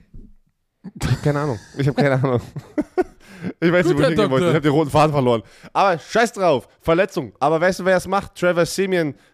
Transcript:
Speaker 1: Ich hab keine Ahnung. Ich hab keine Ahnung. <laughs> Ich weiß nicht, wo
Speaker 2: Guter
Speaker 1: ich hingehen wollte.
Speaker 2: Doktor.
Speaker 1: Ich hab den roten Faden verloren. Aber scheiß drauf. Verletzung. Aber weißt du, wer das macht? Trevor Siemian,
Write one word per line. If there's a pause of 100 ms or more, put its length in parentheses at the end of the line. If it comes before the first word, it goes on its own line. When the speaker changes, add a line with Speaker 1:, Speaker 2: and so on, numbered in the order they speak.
(1000)
Speaker 1:
Ich
hab
keine
Ahnung. (180)
Ich
hab
keine
Ahnung.
<laughs> (1120)
Ich
weiß
nicht,
wo
Speaker 2:
Guter
Speaker 1:
ich
hingehen
wollte.
Speaker 2:
Doktor.
Speaker 1:
Ich
hab
den
roten
Faden
verloren. (300)
Aber
scheiß
drauf. (140)
Verletzung.
Aber
weißt
du,
wer
das
macht?
Trevor
Siemian, (200)